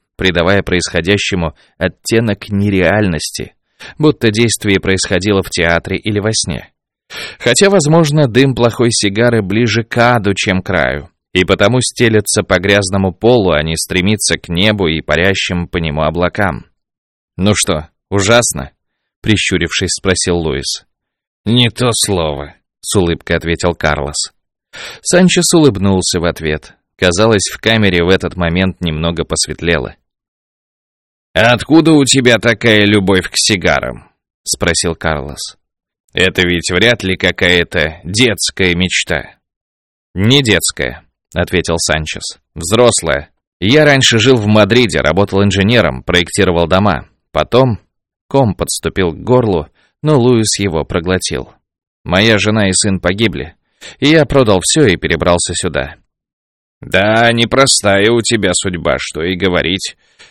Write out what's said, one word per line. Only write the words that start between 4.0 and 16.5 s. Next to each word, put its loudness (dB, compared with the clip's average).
действие 0
происходило 0
в -10
театре -2
или -4
во -2
сне. -6
Хотя, 2
возможно, 2
дым 2
плохой 2
сигары 0
ближе -2
к -8
аду, 2
чем -2
к -10
раю, -2
и 2
потому 2
стелется 0
по 0
грязному 0
полу, 2
а 2
не -4
стремится -2
к -16
небу 0
и -2
парящим -2
по -6
нему -4
облакам. -4